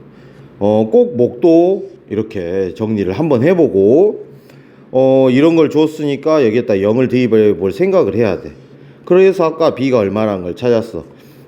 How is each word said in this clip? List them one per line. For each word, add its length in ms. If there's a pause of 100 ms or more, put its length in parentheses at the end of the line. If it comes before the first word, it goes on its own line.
(600)
어, 320
꼭 240
목도 760 (200)
이렇게 680
정리를 380
한번 300
해보고, 840 (680)
어, 400
이런 240
걸 140
줬으니까 760
여기에다 360
영을 260
대입해 480
볼 160
생각을 440
해야 260
돼. 100 (540)
그래서 380
아까 320
B가 240
얼마라는 440
걸 120
찾았어. 500 (420)